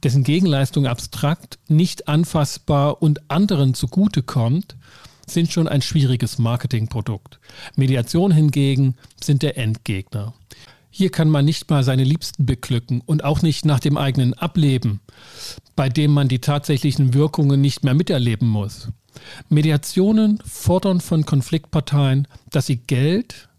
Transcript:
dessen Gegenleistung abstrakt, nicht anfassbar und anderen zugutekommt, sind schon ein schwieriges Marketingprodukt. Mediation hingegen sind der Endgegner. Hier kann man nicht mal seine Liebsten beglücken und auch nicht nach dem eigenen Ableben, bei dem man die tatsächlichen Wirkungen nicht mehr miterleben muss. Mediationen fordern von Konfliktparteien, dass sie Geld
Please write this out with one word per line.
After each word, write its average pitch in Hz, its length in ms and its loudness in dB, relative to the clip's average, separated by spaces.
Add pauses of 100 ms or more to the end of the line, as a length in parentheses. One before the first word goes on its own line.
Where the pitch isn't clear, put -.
dessen 127 240 2
Gegenleistung 147 600 0
abstrakt, - 720 -6 (100)
nicht 160 400 0
anfassbar 147 920 0
und 151 300 0
anderen 165 420 2
zugutekommt, 135 1000 -2 (500)
sind 170 280 -2
schon 160 160 0
ein 139 120 0
schwieriges 127 560 0
Marketingprodukt. 113 1000 -4 (380)
Mediation 135 540 2
hingegen 139 640 2 (280)
sind 139 180 0
der - 160 -4
Endgegner. 107 760 -6 (560)
Hier 190 200 -2
kann 160 200 2
man 147 160 2
nicht - 240 -2
mal 147 160 2
seine 131 180 2
Liebsten 139 420 -2
beglücken 123 600 -2
und 151 180 -2
auch 143 180 0
nicht 156 220 0
nach 147 160 2
dem 143 160 0
eigenen 127 380 0
Ableben, 127 680 0 (760)
bei 135 100 0
dem 147 240 2
man 143 160 4
die 123 120 0
tatsächlichen 143 720 0
Wirkungen 139 480 2
nicht 139 240 0
mehr 127 80 2
miterleben 123 560 0
muss. 104 400 -4 (580)
Mediationen 190 1000 2
fordern 185 540 0
von 160 260 0
Konfliktparteien, 143 1000 0 (220)
dass 139 160 -2
sie 127 120 -2
Geld 143 680 -2 (120)